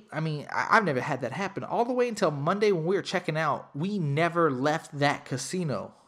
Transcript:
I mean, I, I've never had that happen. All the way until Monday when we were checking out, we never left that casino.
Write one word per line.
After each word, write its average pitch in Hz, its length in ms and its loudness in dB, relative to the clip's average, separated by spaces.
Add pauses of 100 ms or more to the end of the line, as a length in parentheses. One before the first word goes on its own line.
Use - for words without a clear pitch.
(120)
I 151 100 -4
mean, 156 300 -4
I, - 200 -2
I've 214 120 8
never 135 180 2
had 127 200 -2
that 123 120 -4
happen. 190 300 -4
All 220 220 0
the 254 80 -2
way 247 140 2
until 196 240 2
Monday 185 400 2
when 160 140 0
we 190 100 2
were 160 80 0
checking 175 340 -2
out, 156 380 -2
we 190 240 -2
never 160 500 2
left 147 480 -2
that 143 260 2
casino. 131 680 -4 (140)